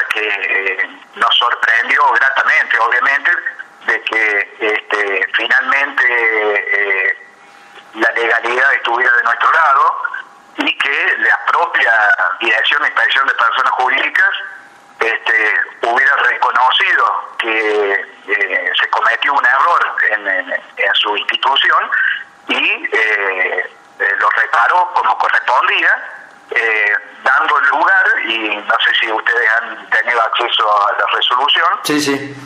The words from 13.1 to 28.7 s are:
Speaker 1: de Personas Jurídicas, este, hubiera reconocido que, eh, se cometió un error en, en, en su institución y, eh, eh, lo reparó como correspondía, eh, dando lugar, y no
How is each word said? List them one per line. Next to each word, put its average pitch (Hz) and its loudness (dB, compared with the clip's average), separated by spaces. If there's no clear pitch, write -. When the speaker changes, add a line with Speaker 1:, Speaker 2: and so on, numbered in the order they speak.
Speaker 1:
de 139 0
Personas 123 0
Jurídicas, 135 0
este, 107 0
hubiera 135 2
reconocido - 2
que, 107 0
eh, 92 -2
se - 0
cometió 113 0
un 135 0
error 135 2
en, 101 -4
en, 92 -4
en - -4
su 107 0
institución 151 0
y, 202 -2
eh, - -2
eh, 104 0
lo 104 2
reparó - 2
como - 0
correspondía, 170 0
eh, 107 0
dando 139 2
lugar, 190 2
y 107 -4
no 110 -2